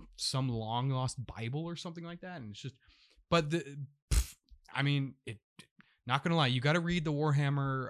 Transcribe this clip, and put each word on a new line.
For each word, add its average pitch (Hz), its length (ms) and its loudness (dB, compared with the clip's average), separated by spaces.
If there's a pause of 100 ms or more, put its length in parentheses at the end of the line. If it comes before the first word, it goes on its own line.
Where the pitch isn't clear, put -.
(160)
some 135 320 0
long 117 420 0
lost 127 340 -2
Bible 120 400 -6
or 170 120 -8
something 170 260 -10
like 170 200 -12
that?" 180 180 -12
And 107 100 -10
it's 101 100 -14
just, - 140 -10 (560)
but 165 200 4
the, 143 360 -4 (920)
I 135 60 2
mean, 139 320 2 (100)
it, 110 140 -10 (680)
not 127 160 2
gonna 170 140 2
lie, 143 120 6
you 123 120 2
gotta 151 200 4
read 170 240 0
the 156 80 0
Warhammer, 139 760 2